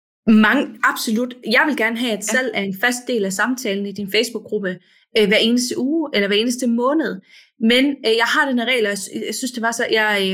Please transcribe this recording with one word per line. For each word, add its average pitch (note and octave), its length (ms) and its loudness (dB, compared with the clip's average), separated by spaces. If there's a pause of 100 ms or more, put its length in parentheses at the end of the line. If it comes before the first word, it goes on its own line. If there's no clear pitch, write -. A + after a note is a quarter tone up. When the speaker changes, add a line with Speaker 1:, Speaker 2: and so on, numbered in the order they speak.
(260)
Speaker 1:
Mange, A3 580 4
absolut. B3 500 -2 (120)
Jeg B3 200 4
vil C4 100 0
gerne A3+ 220 -2
have, A#3+ 140 -2
at G3+ 60 -2
Speaker 2:
Ja. G3+ 40 -14
Speaker 1:
salg B3+ 320 -2
er G3+ 80 -2
en G3 180 -4
fast B3 260 0
del A3+ 180 0
af F#3+ 80 -2
samtalen G3+ 540 -2
i G3+ 60 -8
din G3 200 -8
Facebook-gruppe, G#3 680 -2 (400)
øh, G#3 100 4
hver G#3+ 80 4
eneste A#3+ 420 0
uge D4 360 -2
eller G3+ 140 2
hver G3+ 80 0
eneste B3 300 0
måned. A#3+ 540 0 (400)
Men, A#3+ 240 4 (220)
øh, A3+ 100 2
jeg A#3 80 2
har C#4 240 2
den B3 100 0
her A3+ 80 -2
regel, B3 180 0
og G3+ 60 0
jeg G3+ 80 -4
sy-, - 280 -8
jeg A3 80 -6
synes, B3+ 180 -6
det A3 100 -8
var A#3 100 0
så, A#3 180 -2
jeg, G#3+ 280 2 (160)